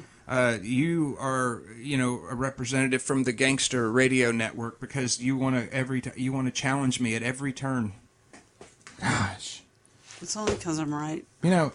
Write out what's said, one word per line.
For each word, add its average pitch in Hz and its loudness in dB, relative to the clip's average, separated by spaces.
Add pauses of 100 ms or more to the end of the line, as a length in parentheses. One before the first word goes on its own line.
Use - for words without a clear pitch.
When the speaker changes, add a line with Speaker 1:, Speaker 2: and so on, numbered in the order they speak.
(280)
Speaker 1:
uh, 123 2
you 143 0
are, 127 -2 (180)
you 139 -4
know, 123 0
a 127 -6
representative 131 0
from 135 2
the 127 2
Gangster 131 2
Radio 127 6
Network 113 -4
because 127 -2
you 131 2
wanna 127 2
every 131 -2
t-, 127 -8
you 131 -2
wanna 131 0
challenge 131 0
me 113 2
at 113 -2
every 131 -2
turn. 127 -2 (1040)
Gosh. - -2 (580)
Speaker 2:
It's 175 -6
only 214 0
'cause 165 -4
I'm 147 -2
right. 156 -6 (160)
Speaker 1:
You 170 4
know, 165 4